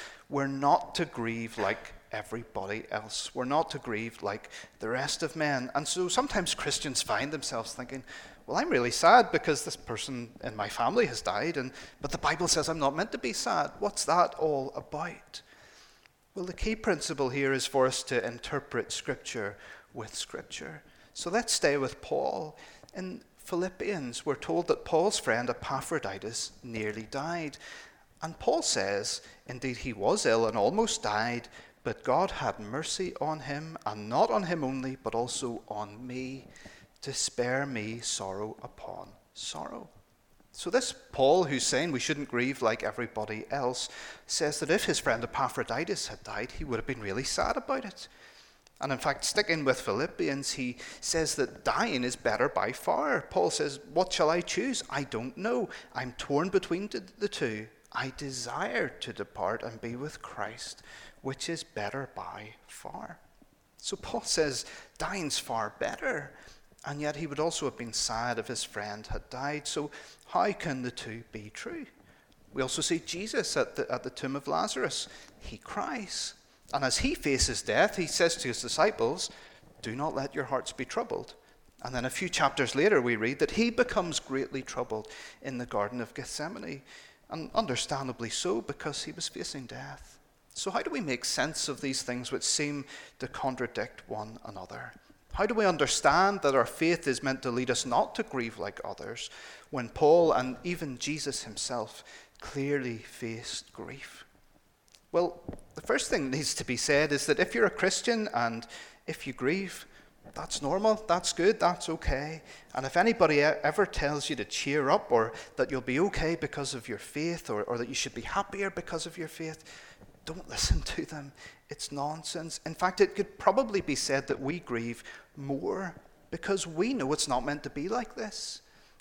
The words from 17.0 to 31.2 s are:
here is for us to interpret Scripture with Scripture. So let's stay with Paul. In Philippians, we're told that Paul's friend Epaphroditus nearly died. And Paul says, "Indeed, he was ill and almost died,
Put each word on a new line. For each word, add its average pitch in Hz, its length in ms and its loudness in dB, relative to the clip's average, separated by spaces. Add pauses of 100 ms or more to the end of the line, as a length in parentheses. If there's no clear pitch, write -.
here 135 220 2
is 131 140 2
for 131 200 6
us - 180 2
to 123 220 2
interpret 120 680 -4
Scripture 107 640 -4 (360)
with 107 220 -10
Scripture. - 680 -10 (300)
So - 160 -6
let's 233 220 2
stay 147 260 4
with 131 220 -2
Paul. 151 560 -2 (380)
In 185 300 -8 (140)
Philippians, 175 880 -4
we're 139 100 2
told 165 320 0
that - 180 2
Paul's 180 320 4
friend 120 320 2
Epaphroditus 117 1000 -4 (120)
nearly 110 400 -4
died. 151 540 -6 (640)
And 160 160 -6
Paul 320 240 2
says, 101 600 0 (260)
"Indeed, 123 300 -4
he 131 160 -4
was 131 340 4
ill 113 180 8
and 110 100 2
almost 175 460 4
died, 113 480 0 (340)